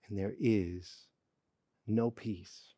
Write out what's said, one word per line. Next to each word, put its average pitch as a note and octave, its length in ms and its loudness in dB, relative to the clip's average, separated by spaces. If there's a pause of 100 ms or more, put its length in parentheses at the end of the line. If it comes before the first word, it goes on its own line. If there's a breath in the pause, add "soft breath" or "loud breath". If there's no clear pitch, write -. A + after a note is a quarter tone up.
And G2+ 100 -8
there G2+ 220 -2
is F#2 680 0 (760)
no A2+ 240 2
peace. G#2+ 680 -10